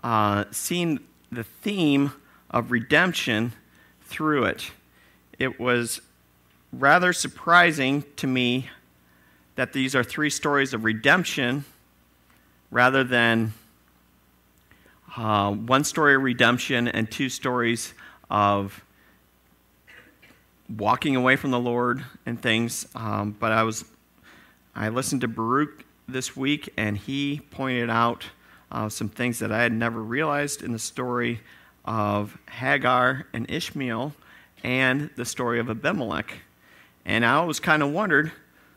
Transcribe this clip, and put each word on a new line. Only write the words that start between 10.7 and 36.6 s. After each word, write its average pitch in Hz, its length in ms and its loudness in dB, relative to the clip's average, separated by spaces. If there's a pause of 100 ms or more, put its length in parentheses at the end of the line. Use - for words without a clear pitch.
of 110 80 -4
redemption 135 840 2 (1040)
rather 127 320 4
than, 117 480 2 (1600)
uh, 104 360 0
one 120 320 0
story 143 320 4
of 135 60 2
redemption 120 680 2
and 110 200 -2
two 135 200 -4
stories 120 680 -2 (340)
of 101 520 2 (2000)
walking 127 360 0
away 127 220 4
from 135 140 -4
the 123 80 0
Lord 120 440 -2 (220)
and 117 160 -8
things. 113 540 -2
Um, 104 440 -4
but 113 140 0
I 113 120 4
was, 110 200 -4 (920)
I 107 140 -4
listened 123 320 -4
to 127 80 -2
Baruch 120 560 -2 (240)
this 127 260 -8
week, 143 440 -4
and 104 180 -2
he 139 540 -6
pointed 123 400 -4
out, 117 340 0 (480)
uh, 110 160 -4
some 107 220 -8
things 123 300 -4
that 107 120 -4
I 113 100 2
had 117 120 2
never 113 280 -2
realized 143 600 -4
in 120 100 -6
the 113 60 -6
story 120 600 -4 (440)
of 104 540 -2 (100)
Hagar 127 840 0
and 113 160 -6
Ishmael 135 640 -6 (480)
and 131 540 0
the 117 100 -8
story 120 340 -2
of 120 80 -4
Abimelech. 135 720 -4 (640)